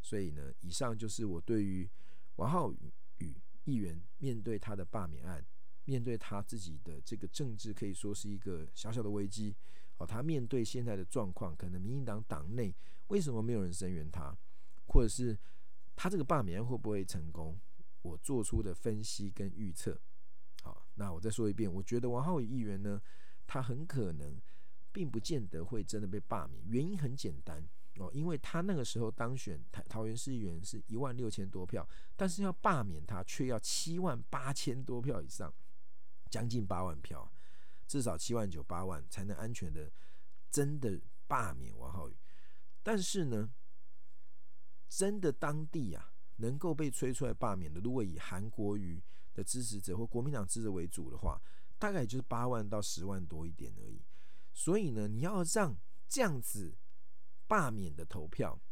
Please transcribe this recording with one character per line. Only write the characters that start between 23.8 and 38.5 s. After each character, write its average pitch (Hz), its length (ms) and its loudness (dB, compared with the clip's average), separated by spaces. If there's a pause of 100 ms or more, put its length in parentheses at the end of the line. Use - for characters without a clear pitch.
可 120 280 0
能 71 280 -2 (500)
并 180 160 0
不 113 120 0
见 120 280 0
得 85 160 0
会 104 200 2
真 104 180 0
的 101 60 0
被 98 120 0
罢 95 280 0
免， - 200 -2
原 120 160 2
因 190 140 0
很 139 180 2
简 80 260 0
单， 85 220 -2 (340)
哦， 92 160 -2
因 147 140 0
为 165 100 0
他 - 240 0
那 196 120 2
个 143 100 2
时 117 160 0
候 113 120 2
当 123 260 0
选 92 340 0
台-， - 180 -2
桃 110 160 0
园 113 100 0
市 131 180 0
议 123 60 0
员 87 240 0
是 101 240 0
一 113 80 0
万 127 200 0
六 123 140 0
千 101 180 0
多 98 180 -2
票， 95 220 0 (280)
但 190 120 0
是 185 140 0
要 190 120 2
罢 170 300 2
免 80 220 0
他 95 180 0
却 - 240 0
要 120 120 2
七 - 400 0
万 151 300 0
八 135 240 0
千 135 300 0
多 123 180 0
票 120 200 0
以 71 60 -2
上， - 260 -2 (760)
将 117 180 0
近 117 180 0
八 90 180 0
万 82 180 0
票， - 300 -2 (560)
至 143 140 0
少 104 160 2
七 - 160 0
万 110 160 2
九、 80 140 0